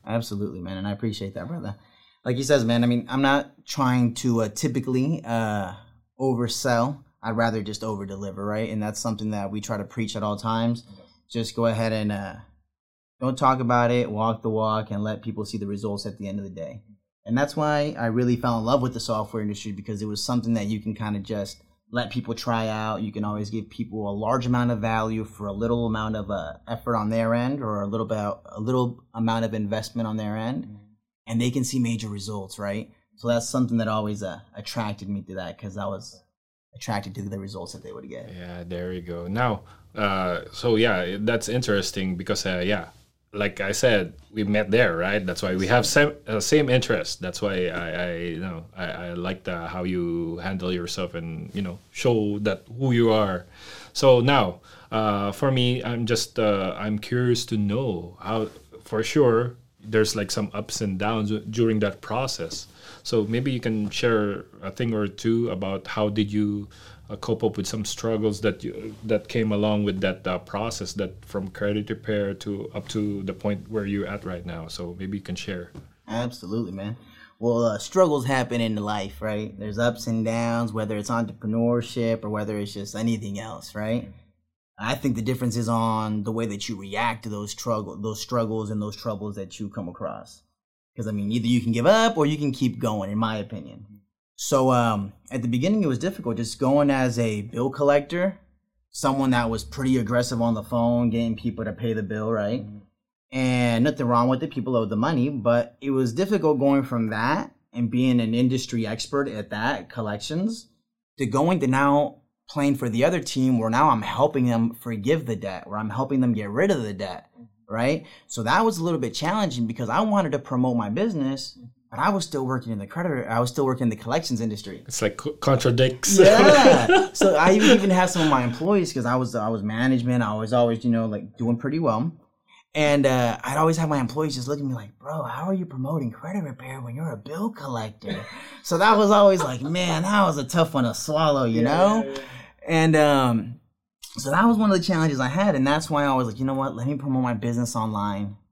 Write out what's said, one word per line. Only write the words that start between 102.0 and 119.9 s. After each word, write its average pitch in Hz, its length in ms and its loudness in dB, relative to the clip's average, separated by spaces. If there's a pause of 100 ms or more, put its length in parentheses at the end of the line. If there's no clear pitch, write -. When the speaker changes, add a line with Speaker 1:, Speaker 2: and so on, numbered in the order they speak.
Speaker 1:
bill, 107 280 -4
right? 107 340 -2
Speaker 2:
Mm-hmm. 104 120 -14 (540)
Speaker 1:
And 123 520 2
nothing 139 220 0
wrong 120 220 4
with 131 160 0
it. 147 80 -6
People 127 240 -2
owe 113 100 2
the 104 100 -4
money, 135 340 2
but 120 520 2
it 135 100 -4
was 127 220 2
difficult 165 460 2
going 139 240 4
from 120 260 -2
that 113 420 -2 (200)
and 120 180 -2
being 123 300 4
an 113 160 0
industry 123 500 0
expert 139 420 -4
at 104 220 -8
that, 110 400 -4
collections, 151 800 -6 (500)
to 135 80 -2
going 151 360 2
to 135 60 0
now 143 500 4 (300)
playing 143 280 0
for 127 140 -4
the 117 140 2
other 170 160 2
team 131 380 2
where 110 140 0
now 139 180 4
I'm 110 140 2
helping 127 420 2
them 113 300 2
forgive 123 500 -2
the 117 100 -2
debt, 95 320 -8
where 104 120 -6
I'm 107 100 -6
helping 131 320 -2
them 120 120 4
get 104 160 -4
rid 156 200 2
of 143 140 0
the 104 100 -6
debt, 92 360 -10 (380)
right? 127 380 -2 (220)
So 117 160 -8
that 160 200 4
was 214 140 2
a 165 60 -4
little 165 160 0
bit 117 160 -4
challenging 156 500 -2
because 110 240 -4
I 151 120 2